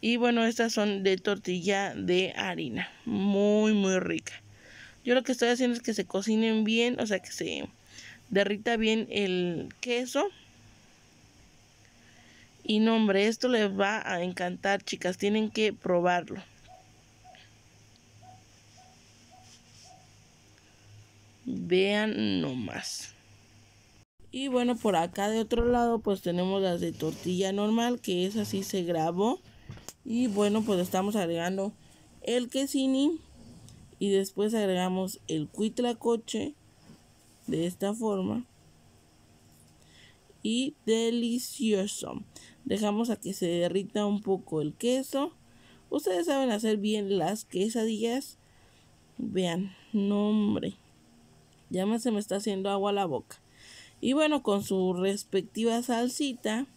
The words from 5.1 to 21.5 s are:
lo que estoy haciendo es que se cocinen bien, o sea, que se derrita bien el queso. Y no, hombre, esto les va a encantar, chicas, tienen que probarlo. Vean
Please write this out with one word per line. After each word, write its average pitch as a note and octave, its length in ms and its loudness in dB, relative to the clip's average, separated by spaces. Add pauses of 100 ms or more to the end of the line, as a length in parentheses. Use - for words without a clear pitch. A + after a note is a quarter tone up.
lo B3+ 100 2
que C4 80 0
estoy A#3+ 160 2
haciendo A#3+ 280 2
es A#3 60 -10
que A3+ 120 -2
se F#3+ 100 -2
cocinen A3 580 2
bien, A#3 380 2
o A3+ 60 0
sea, G3+ 120 0
que - 140 -10
se E2+ 360 -6 (640)
derrita G3+ 460 0
bien A3 340 2
el F3+ 580 0 (120)
queso. B3 480 -2 (2250)
Y G#3+ 160 2
no, A3 160 6
hombre, G3+ 320 4
esto A3+ 220 0
les A3 200 4
va G3 400 0
a F3 140 -2
encantar, F3+ 640 -2
chicas, F#3 340 -4
tienen G#3+ 320 0
que G#3+ 220 0
probarlo. F3+ 680 0 (4000)
Vean F#3+ 960 2